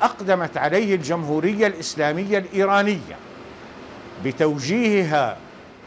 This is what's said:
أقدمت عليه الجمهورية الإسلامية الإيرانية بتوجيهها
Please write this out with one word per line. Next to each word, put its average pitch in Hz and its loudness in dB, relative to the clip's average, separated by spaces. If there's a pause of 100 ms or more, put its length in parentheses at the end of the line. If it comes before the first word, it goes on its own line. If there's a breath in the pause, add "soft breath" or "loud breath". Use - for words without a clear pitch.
أقدمت 180 0
عليه 190 2
الجمهورية 165 0
الإسلامية 165 0
الإيرانية 196 2 (1080)
بتوجيهها 151 2 (500)